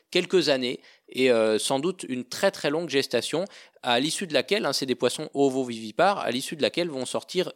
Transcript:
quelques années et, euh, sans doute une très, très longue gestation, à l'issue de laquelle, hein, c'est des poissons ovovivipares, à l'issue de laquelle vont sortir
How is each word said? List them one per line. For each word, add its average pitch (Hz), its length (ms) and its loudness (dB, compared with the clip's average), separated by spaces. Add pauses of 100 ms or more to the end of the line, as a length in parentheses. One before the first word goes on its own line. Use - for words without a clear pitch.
(100)
quelques 180 380 2
années 131 320 0 (300)
et, 127 200 4
euh, 110 280 4
sans 139 220 -2
doute 185 280 -4
une 123 160 -6
très, - 260 0
très 165 200 -2
longue 160 200 -2
gestation, 139 560 0 (360)
à 123 160 2
l'issue 160 280 -2
de 151 80 -4
laquelle, 180 320 0
hein, 139 80 0
c'est - 100 -2
des 123 100 0
poissons 127 380 -2
ovovivipares, 131 840 0
à - 120 -2
l'issue 131 260 -4
de 139 60 -8
laquelle 165 280 0
vont 131 160 -6
sortir 175 500 -4